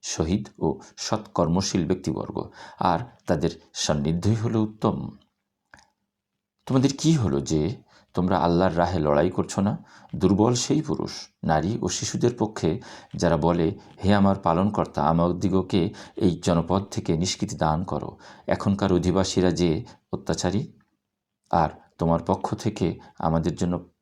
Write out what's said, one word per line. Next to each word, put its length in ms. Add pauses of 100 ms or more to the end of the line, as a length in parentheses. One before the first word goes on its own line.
শহীদ 460 (100)
ও 220 (160)
সৎকর্মশীল 880
ব্যক্তিবর্গ, 640 (280)
আর 200 (280)
তাদের 340 (140)
সান্নিধ্যই 600
হলো 280
উত্তম। 540 (1500)
তোমাদের 320
কি 140
হলো 280
যে 460 (280)
তোমরা 240
আল্লাহর 400
রাহে 200
লড়াই 320
করছো 300
না? 240 (320)
দুর্বল 380
সেই 280
পুরুষ, 460 (160)
নারী 380
ও 60
শিশুদের 500
পক্ষে 420 (340)
যারা 220
বলে, 420 (260)
"হে 100
আমার 220
পালনকর্তা, 680
আমাদিগকে 920 (240)
এই 280
জনপদ 400
থেকে 320
নিষ্কৃতি 400
দান 280
করো। 320 (300)
এখনকার 460
অধিবাসীরা 580
যে 340 (280)
অত্যাচারী, 600 (800)
আর 180 (300)
তোমার 280
পক্ষ 280
থেকে 440 (200)
আমাদের 360
জন্য 340 (140)